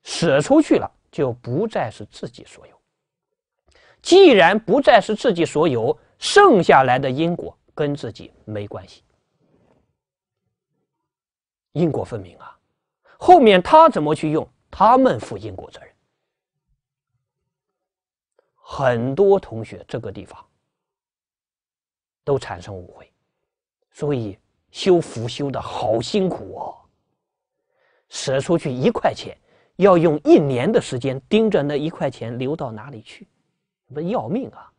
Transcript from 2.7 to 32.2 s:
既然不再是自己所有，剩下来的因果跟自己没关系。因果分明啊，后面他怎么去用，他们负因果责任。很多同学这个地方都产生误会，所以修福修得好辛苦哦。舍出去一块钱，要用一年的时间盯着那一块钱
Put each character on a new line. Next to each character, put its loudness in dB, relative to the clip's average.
既 8
然 4
不 0
再 6
是 -2
自 -2
己 -2
所 0
有， -2
剩 4
下 6
来 2
的 -4
因 -2
果 -14
跟 -4
自 -12
己 -20
没 -10
关 -16
系。 -20
因 -2
果 -6
分 -12
明 -18
啊， -20
后 6
面 6
他 6
怎 -2
么 -2
去 -6
用， -4
他 2
们 2
负 -14
因 -14
果 -18
责 -20
任。 -20
很 -4
多 2
同 -12
学 -18
这 -10
个 -12
地 -16
方 -20
都 -2
产 -12
生 -18
误 -18
会， -20
所 -6
以 -8
修 2
福 -10
修 -8
得 -8
好 -4
辛 -2
苦 -12
哦。 -14
舍 -6
出 -2
去 -6
一 -2
块 -4
钱， -16
要 4
用 0
一 6
年 0
的 2
时 -8
间 -6
盯 2
着 0
那 -4
一 -4
块 -8
钱 -12